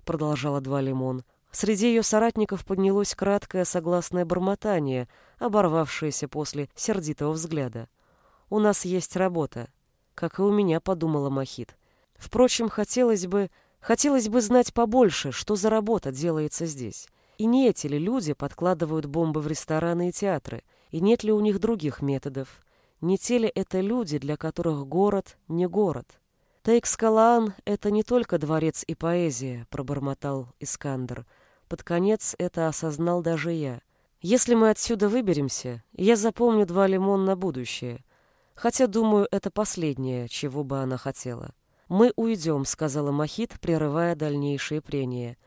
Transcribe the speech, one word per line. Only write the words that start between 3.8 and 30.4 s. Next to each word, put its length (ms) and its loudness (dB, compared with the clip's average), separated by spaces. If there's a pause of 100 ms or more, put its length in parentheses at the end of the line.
бормотание, 840 -2 (300)
оборвавшееся 880 0
после 460 -6
сердитого 580 -4
взгляда. 560 -6 (600)
«У 80 0
нас 260 4
есть 320 -2
работа», 520 -2 (460)
как 240 -6
и 40 0
у 100 4
меня, 280 2
подумала 500 -2
Махит. 460 -6 (400)
«Впрочем, 520 2
хотелось 580 2
бы... 240 0 (300)
хотелось 480 2
бы 120 2
знать 320 4
побольше, 600 4
что 240 -4
за 140 2
работа 420 0
делается 540 -2
здесь. 420 -10 (300)
И 80 0
не 220 6
эти 200 0
ли 100 -2
люди 340 -2
подкладывают 760 -2
бомбы 340 0
в 80 -4
рестораны 600 -2
и 40 -6
театры? 500 -4 (280)
И 100 -6
нет 240 4
ли 80 2
у 80 2
них 180 2
других 440 -2
методов? 600 -6 (360)
Не 180 0
те 200 2
ли 140 2
это 280 -4
люди, 380 -2
для 180 -6
которых 500 -4
город 500 0 (100)
не 220 0
город?» 520 -2 (420)
«Тейкскалаан — 920 4 (100)
это 260 -2
не 120 2
только 360 0
дворец 480 -2
и 80 -6
поэзия», 760 -4
пробормотал 800 -6 (100)